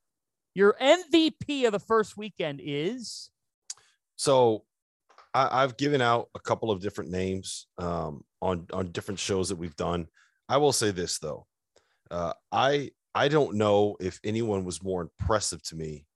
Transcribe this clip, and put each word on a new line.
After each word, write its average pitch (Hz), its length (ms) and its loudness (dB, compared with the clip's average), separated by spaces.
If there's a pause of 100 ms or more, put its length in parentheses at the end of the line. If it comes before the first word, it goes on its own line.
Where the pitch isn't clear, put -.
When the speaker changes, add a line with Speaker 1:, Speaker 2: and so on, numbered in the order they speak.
(560)
Speaker 1:
your 202 240 6
M 294 200 6 (120)
V 320 200 6
P 277 340 -4
of 226 60 2
the 196 80 -2
first 220 380 0
weekend 180 440 -8
is? 160 680 -6 (880)
Speaker 2:
So 123 500 4 (680)
I, 131 300 2
I've 127 140 -2
given 143 240 2
out 117 340 2
a - 40 -14
couple 113 320 -2
of 95 100 -2
different 92 300 -8
names, 95 560 -4 (100)
um, 85 480 -6 (160)
on, 92 320 -4
on 92 180 -4
different 101 280 -8
shows 92 300 -2
that 92 80 -4
we've 82 200 -10
done. 87 300 -2 (420)
I 123 80 2
will 143 160 4
say 107 180 0
this, 87 280 -6
though. 73 260 -10 (680)
Uh, 85 220 -4 (180)
I, 135 400 0 (220)
I 135 160 2
don't 135 260 2
know 104 440 4
if 90 240 -6
anyone 107 420 -2
was 87 180 -8
more 92 180 -2
impressive 90 640 -2
to - 120 -12
me 78 300 -10 (100)